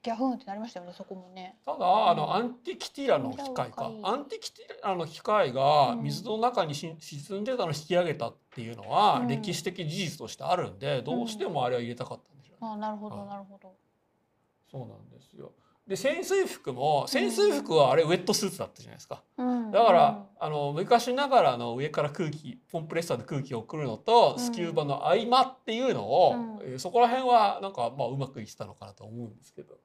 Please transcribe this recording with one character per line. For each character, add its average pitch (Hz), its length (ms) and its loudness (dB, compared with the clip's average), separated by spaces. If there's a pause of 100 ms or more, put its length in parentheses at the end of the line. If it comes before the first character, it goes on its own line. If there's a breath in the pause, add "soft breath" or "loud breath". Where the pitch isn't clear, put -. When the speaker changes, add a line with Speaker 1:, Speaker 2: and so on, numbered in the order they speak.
Speaker 1:
ギ 233 80 -6
ャ 226 40 -4
フ 247 120 -2
ン 254 80 0
っ 214 40 -8
て - 60 -18
な 196 100 -10
り 214 60 -10
ま 233 80 -10
し - 40 -16
た 180 80 -12
よ 175 60 -16
ね、 175 100 -16
そ 196 80 -16
こ 190 120 -14
も 185 140 -20
ね。 185 340 -16
Speaker 2:
た - 120 -6
だ、 180 340 4
あ 170 40 6
の、 156 120 0
Speaker 1:
う - 20 -6
ん。 - 40 -2
Speaker 2:
ア 202 100 0
ン 247 120 -6
テ - 180 -12
ィ - 40 -10
キ - 160 -12
テ 277 100 -10
ィ 262 80 0
ラ 156 80 6
の 131 120 -4
機 262 220 -10
械 127 180 -4
か。 - 160 -8
Speaker 1:
死 - 40 -8
ん - 20 -14
じ 220 40 -16
ゃ - 40 -18
う - 20 -14
か 185 80 -4
い。 - 20 0
Speaker 2:
ア 262 40 -2
ン 285 100 -10
テ 440 100 -10
ィ - 40 -12
キ - 120 -14
テ - 100 -20 (200)
ィ 208 60 -4
ラ 190 60 0
の 165 120 -4
機 - 140 -16
械 190 320 2
が 135 380 4
Speaker 1:
う - 60 -4
ん。 147 60 -6
Speaker 2:
水 143 220 -4
の 220 140 -4
中 233 260 0
に 143 100 -6
し-、 160 260 -10
沈 190 400 -10
ん 208 40 -4
で 254 120 -2
た 202 80 -2
の 165 40 -2
引 143 60 -2
き - 200 -4
上 175 100 6
げ 151 100 -2
た 117 140 -6
っ - 80 -12 (180)
て 127 60 -12
い 117 120 -8
う 113 40 -12
の 104 120 -14
は、 165 320 4
Speaker 1:
う - 40 -2
ん。 240 40 -2
Speaker 2:
歴 214 260 -2
史 - 100 -8
的 180 240 -6
事 165 80 -6
実 175 220 -6
と 110 100 -12
し - 80 -14
て 135 80 -12
あ 170 100 2
る 143 160 -2
ん 95 80 -18
で、 139 200 -2
Speaker 1:
う 117 40 -4
ん。 - 20 -12
Speaker 2:
ど 190 200 -2
う 233 40 -6
し - 80 -8
て 381 100 -4
も 147 180 -2
あ 123 60 0
れ 127 60 0
は 120 40 0
入 117 80 -6
れ 120 80 -8
た 127 80 -8
か 123 100 -12
っ - 40 -16
た - 160 -20
ん - 40 -20
で - 80 -20
し - 40 -20
ょ - 100 -20
う 233 40 -10
ね。 220 80 -10
Speaker 1:
あ、 208 40 -10
な 214 140 -6
る 214 60 -10
ほ 208 140 -12
ど、 - 60 -12
Speaker 2:
は 202 80 -12
い。 - 20 -14
Speaker 1:
な 202 100 -12
る 196 80 -14
ほ 196 140 -20
ど。 190 160 -20 (960)
Speaker 2:
そ 139 80 -12
う - 80 -10
な 104 100 -20
ん 104 120 -20
で 120 120 -20
す - 140 -20
よ。 - 180 -18 (360)
で、 196 80 -2
潜 311 260 -2
水 381 240 2
服 - 280 -8
も、 131 280 2
Speaker 1:
う - 40 -6
ん。 - 20 -10
Speaker 2:
潜 247 240 0
水 403 180 4
服 - 240 -2
は 139 160 8
あ 139 60 6
れ 165 60 6
ウ 151 80 2
ェ 180 60 4
ッ 185 80 -4
ト 208 100 0
ス 208 100 -2
ー 190 60 -2
ツ 180 80 -12
だ - 80 -6
っ - 40 -16
た - 120 -20
じ - 20 -20
ゃ 117 40 -18
な 107 40 -18
い - 40 -18
で - 40 -20
す - 80 -20
か。 - 140 -14 (160)
Speaker 1:
う 254 40 -4
ん、 247 280 -2
Speaker 2:
だ 202 120 6
か 220 80 8
ら、 156 200 8
Speaker 1:
う - 20 -6
ん。 101 140 -12 (120)
Speaker 2:
あ 156 120 -4
の、 147 240 -2
昔 233 400 2
な 277 140 0
が 254 120 6
ら 135 160 4
の 120 200 -4
上 143 120 -4
か 151 140 -2
ら 147 80 0
空 156 200 -4
気、 - 300 -14 (100)
コ 165 100 -6
ン 156 60 -12
プ 160 80 -10
レ 165 60 0
ッ 165 40 -6
サ 147 100 -2
ー - 20 -2
で 110 80 -10
空 139 180 -4
気 - 120 -8
を 113 60 -4
送 156 180 -10
る 151 60 -4
の 110 120 -4
と、 226 400 6
Speaker 1:
う - 20 -
ん。 - 0 -
Speaker 2:
ス 240 140 -4
キ 233 80 -8
ュ 170 80 -2
ー 160 60 -6
バ 165 100 2
の 139 220 -2
合 208 180 4
間 254 200 4
っ - 200 -6
て 226 80 -4
い 233 80 -2
う 254 140 0
の 107 100 -4
を、 143 300 6
Speaker 1:
う - 20 -2
ん。 226 260 -8
Speaker 2:
え 131 120 -10
ー、 131 40 -10
そ 175 120 -8
こ 226 100 4
ら 240 80 8
辺 262 180 0
は 220 360 4
な 196 80 -6
ん - 20 -18
か、 117 240 -2
ま 135 80 -2
あ、 117 40 -2
う 135 100 -4
ま 131 100 -4
く 113 140 -12
い - 20 -10
っ - 20 -14
て - 80 -20
た 104 120 -12
の 95 80 -18
か - 100 -20
な 104 80 -16
と - 120 -20
思 113 200 -14
う 110 40 -12
ん 104 100 -20
で - 40 -20
す - 120 -20
け - 80 -16
ど。 - 220 -20